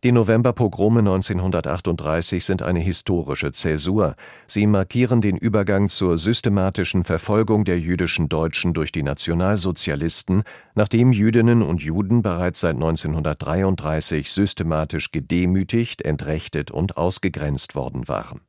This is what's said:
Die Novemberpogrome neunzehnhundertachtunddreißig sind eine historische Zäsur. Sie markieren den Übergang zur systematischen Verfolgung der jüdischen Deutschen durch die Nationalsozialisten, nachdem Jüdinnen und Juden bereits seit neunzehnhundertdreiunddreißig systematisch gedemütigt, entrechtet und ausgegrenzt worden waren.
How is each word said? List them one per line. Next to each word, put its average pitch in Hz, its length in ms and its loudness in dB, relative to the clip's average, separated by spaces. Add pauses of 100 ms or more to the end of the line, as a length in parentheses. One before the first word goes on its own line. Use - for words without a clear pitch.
Die 123 80 6
Novemberpogrome 113 880 4
neunzehnhundertachtunddreißig 87 1400 0
sind 92 180 -2
eine 87 200 -2
historische 80 720 -2
Zäsur. 80 640 0 (300)
Sie 104 200 0
markieren 113 540 2
den 101 160 2
Übergang 101 500 2
zur 90 300 2
systematischen 95 880 0
Verfolgung 104 580 0
der 87 160 0
jüdischen 82 480 -2
Deutschen 80 460 -2
durch 78 180 -2
die 82 100 -4
Nationalsozialisten, 85 1400 -2 (320)
nachdem 117 380 4
Jüdinnen 113 480 4
und 82 200 0
Juden 95 400 0
bereits 90 380 -2
seit 82 180 0
neunzehnhundertdreiunddreißig 78 1500 -2
systematisch 80 840 -2
gedemütigt, 90 880 0
entrechtet 76 680 -4
und 90 280 -4
ausgegrenzt 76 760 -2
worden 64 360 -8
waren. 64 400 -8